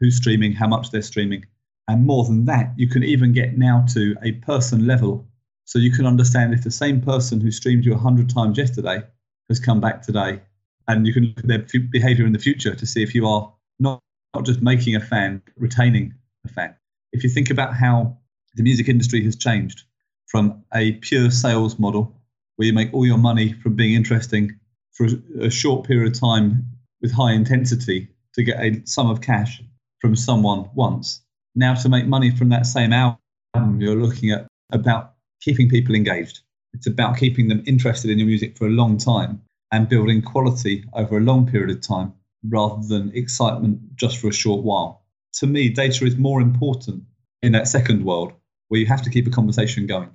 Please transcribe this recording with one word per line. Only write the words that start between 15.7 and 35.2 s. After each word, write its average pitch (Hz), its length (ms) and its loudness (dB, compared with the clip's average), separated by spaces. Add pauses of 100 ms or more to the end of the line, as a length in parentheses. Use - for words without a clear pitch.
a - 40 -16
fan. - 280 -10 (360)
If 127 120 -4
you 127 60 2
think 123 200 0
about 123 240 -2
how 120 420 2 (380)
the 110 80 -2
music 120 260 2
industry 120 360 2
has 107 100 0
changed 101 480 -4 (460)
from 104 340 0 (100)
a 110 200 0
pure 123 400 0
sales 113 480 0
model 104 340 -2 (400)
where 110 120 -2
you 113 60 2
make 110 220 0
all 131 100 2
your 120 140 4
money 117 340 2
from 107 220 -2
being 110 200 2
interesting 110 640 0 (340)
for 117 140 0
a, 120 400 -4
a 113 40 2
short 131 360 -2
period 117 260 2
of - 80 -10
time 113 440 2 (380)
with 117 100 -2
high 117 200 2
intensity 113 760 0 (260)
to 120 100 0
get 117 160 -2
a 110 260 -2
sum 120 240 0
of 113 100 -4
cash 110 420 -2 (380)
from 110 140 2
someone 104 600 0
once, - 460 -4 (360)
now 127 180 2
to 123 140 0
make 123 180 2
money 135 240 2
from 123 200 2
that 120 160 2
same 117 260 0
album, 120 880 -2
you're 104 160 0
looking 113 340 -2
at 104 160 -4 (260)
about 117 420 -2 (260)